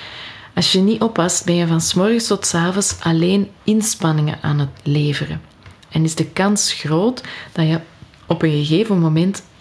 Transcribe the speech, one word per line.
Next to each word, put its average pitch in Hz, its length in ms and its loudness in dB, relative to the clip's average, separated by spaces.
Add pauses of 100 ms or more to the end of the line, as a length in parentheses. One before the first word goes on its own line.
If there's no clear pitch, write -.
(560)
Als 190 160 0
je 196 80 2
niet 214 220 2
oppast, 180 440 0
ben 175 100 2
je 175 120 2
van 165 140 2
's - 120 -4
morgens 226 340 2
tot 202 180 -2
's - 80 -2
avonds 180 460 0
alleen 175 500 2 (140)
inspanningen 160 800 0
aan 147 180 0
het 139 100 0 (140)
leveren. 143 580 -2 (480)
En 156 140 0
is 160 120 0
de 156 100 0
kans 202 480 0
groot 185 500 0 (280)
dat 165 160 0
je 165 120 2 (480)
op 165 140 -2
een 151 240 2
gegeven 190 340 2
moment 165 440 2 (180)